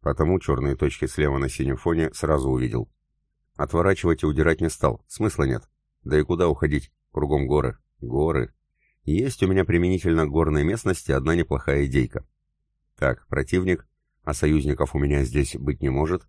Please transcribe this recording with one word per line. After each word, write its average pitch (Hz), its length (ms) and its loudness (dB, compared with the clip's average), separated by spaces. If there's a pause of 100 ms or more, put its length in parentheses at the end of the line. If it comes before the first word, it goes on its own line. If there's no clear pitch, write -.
Потому 78 380 2
черные 69 360 0
точки - 300 -2
слева 69 340 0
на 67 100 -2
синем 67 280 -2
фоне 82 360 0
сразу 73 360 0
увидел. 62 420 -2 (640)
Отворачивать 85 680 0
и 78 60 0
удирать 78 340 2
не 82 80 0
стал, 67 380 -2
смысла - 380 -2
нет. 62 180 -4 (400)
Да 73 160 2
и 76 40 2
куда 87 240 0
уходить? 73 440 -2 (200)
Кругом 71 360 0
горы. 65 300 0 (240)
Горы. 67 520 -2 (520)
Есть 110 380 0
у 95 40 2
меня 95 180 2
применительно 85 600 2
к 71 60 -4
горной 76 320 2
местности 92 480 -2
одна 69 240 2
неплохая 71 500 0
идейка. 65 400 -2 (720)
Так, 65 300 -2
противник, 87 580 -2 (380)
а 78 100 -4
союзников 73 640 0
у 71 40 0
меня 71 240 2
здесь 65 340 -2
быть 69 240 -4
не 69 80 0
может, 78 400 -2